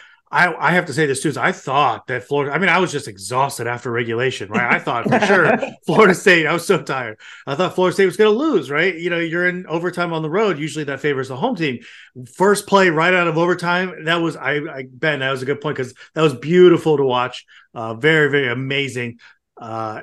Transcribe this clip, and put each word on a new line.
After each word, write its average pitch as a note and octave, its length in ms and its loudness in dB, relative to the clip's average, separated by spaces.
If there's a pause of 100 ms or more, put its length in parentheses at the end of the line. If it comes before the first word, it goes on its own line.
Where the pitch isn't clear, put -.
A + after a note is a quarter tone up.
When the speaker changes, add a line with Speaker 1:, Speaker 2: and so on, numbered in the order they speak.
(300)
Speaker 1:
I, E3 240 2
I D3+ 180 0
have F3 160 2
to D3 60 -8
say D3+ 120 0
this, C3+ 180 -2
too, D#3+ 60 0
is C3 80 -4
I C3+ 160 0
thought C3+ 540 -2
that B2+ 180 -6
Florida, C#3+ 260 -2
I C#3+ 60 -2
mean, F#3 100 0
I F3 120 2
was F3+ 120 0
just C#3 160 -6
exhausted A#2+ 580 -4
after A#2+ 240 -6
regulation, A#2 600 -4
right? A#2+ 260 0
I - 20 0
thought C3+ 300 -4
for A#3 140 2
sure F#3+ 360 4 (140)
Speaker 2:
<laughs> - 140 -20
Speaker 1:
Florida F#3 280 6
State, E3+ 320 4
I D3 60 0
was E3+ 160 -4
so F3+ 140 2
tired. B2 360 -8 (280)
I C3+ 100 -6
thought F3 200 -2
Florida F#3 180 2
State G3 140 2
was F3 100 -4
gonna G#3+ 140 6
lose, A3+ 380 0
right? E3 240 0
You E3+ 160 -6
know, E3+ 100 -2
you're E3+ 280 -2
in F3+ 200 -4
overtime E3+ 440 -4
on D#3+ 120 -4
the D#3 60 -4
road. F#3 300 0
Usually D3+ 240 -6
that C#3 160 -8
favors C3+ 300 -2
the B2+ 80 -10
home A3+ 180 -2
team. D3 240 -4 (560)
First G3 320 2
play F#3+ 220 6
right E3 240 2
out F3 140 2
of E3 100 0
overtime, F3 680 -2
that D#3+ 140 0
was, E3 180 -2
I, C#3 200 -4
I, D3 360 -8
Ben, C#3+ 280 -2
that C3 120 -2
was B2+ 120 -4
a - 20 -8
good C#3 160 -4
point, D3 160 -4
'cause B2 160 -6 (200)
that D#3 100 0
was D3+ 100 4
beautiful D#3+ 640 6
to C#3+ 60 2
watch. B2 420 -2 (280)
Uh, A2+ 200 -8
very, D3 360 2
very C3+ 220 0
amazing. B2+ 680 -6 (360)
Uh, A2+ 480 -10